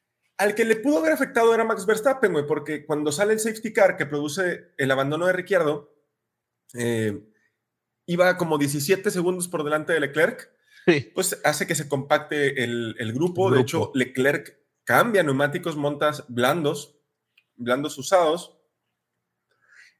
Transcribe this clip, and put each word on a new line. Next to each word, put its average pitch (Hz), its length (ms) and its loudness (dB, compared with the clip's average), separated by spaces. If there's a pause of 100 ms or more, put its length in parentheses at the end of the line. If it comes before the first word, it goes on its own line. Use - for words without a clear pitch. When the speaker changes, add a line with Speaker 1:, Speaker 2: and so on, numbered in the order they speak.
(400)
Speaker 1:
al 208 160 0
que 226 100 2
le 220 100 2
pudo 285 220 0
haber 320 140 2
afectado 233 420 2
era 226 100 2
Max 202 220 -2
Verstappen, 202 480 2
güey, 147 140 0
porque 151 400 -4
cuando 147 240 -2
sale 208 220 0
el 220 60 0
safety 220 320 -6
car 185 260 4
que 147 100 -4
produce 147 720 -4
el 135 100 0
abandono 143 380 0
de 185 60 2
Ricciardo, 175 600 -2 (800)
eh, 113 500 -2 (840)
iba 175 280 2
como 165 220 0
diecisiete 147 540 0
segundos 180 360 -2
por 156 160 -6
delante 151 300 -2
de 160 60 0
Leclerc, 156 500 -2 (360)
Speaker 2:
Sí. 147 280 2
Speaker 1:
pues - 300 -4
hace 151 240 0
que 160 80 -2
se 147 140 -6
compacte 143 760 0
el, 117 340 -4
el 110 160 -6
grupo. 175 360 0
Speaker 2:
El - 20 4
Speaker 1:
De 139 60 6
Speaker 2:
grupo. 127 100 6
Speaker 1:
hecho, 156 260 -4
Leclerc 131 640 -2 (280)
cambia 220 360 4
neumáticos, 147 540 -2
montas 147 540 -2
blandos, 143 680 0 (600)
blandos 127 420 -2
usados, 175 580 0 (1400)